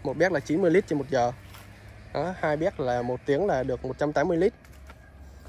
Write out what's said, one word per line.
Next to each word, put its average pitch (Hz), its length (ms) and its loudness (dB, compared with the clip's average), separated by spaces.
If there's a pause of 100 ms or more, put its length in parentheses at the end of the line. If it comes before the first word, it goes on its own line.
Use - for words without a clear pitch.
một 139 140 -4
béc 175 140 4
là 156 80 2
chín 151 220 0
mươi 175 100 6
lít 196 160 4
trên 151 120 0
một 139 100 -4
giờ. 120 220 2 (800)
Đó, 160 260 -2
hai 151 180 0
béc 170 220 -2
là 123 220 0
một 123 240 -2
tiếng 147 220 2
là 139 160 2
được 127 220 -4
một 131 140 -6
trăm 151 140 0
tám 151 140 2
mươi 170 100 2
lít. 190 160 4 (960)